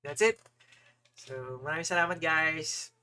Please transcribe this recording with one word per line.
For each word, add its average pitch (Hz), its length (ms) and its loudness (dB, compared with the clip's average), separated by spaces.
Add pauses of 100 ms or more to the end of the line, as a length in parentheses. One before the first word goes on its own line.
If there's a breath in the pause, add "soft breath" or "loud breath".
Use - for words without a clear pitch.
that's 143 160 -8
it. 220 240 4 (720 soft breath)
So, 127 480 -12
maraming 160 220 -4
salamat, 170 340 2
guys. 160 800 0